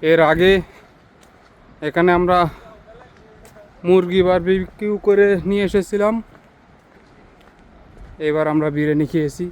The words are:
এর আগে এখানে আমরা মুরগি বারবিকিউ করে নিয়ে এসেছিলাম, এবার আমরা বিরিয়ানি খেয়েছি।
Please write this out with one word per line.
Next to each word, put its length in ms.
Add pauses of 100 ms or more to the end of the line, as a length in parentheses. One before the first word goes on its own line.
(120)
এর 80 (120)
আগে 200 (1400)
এখানে 220 (100)
আমরা 180 (1500)
মুরগি 400
বারবিকিউ 680 (140)
করে 200 (220)
নিয়ে 200
এসেছিলাম, 440 (2250)
এবার 260
আমরা 220
বিরিয়ানি 360
খেয়েছি। 400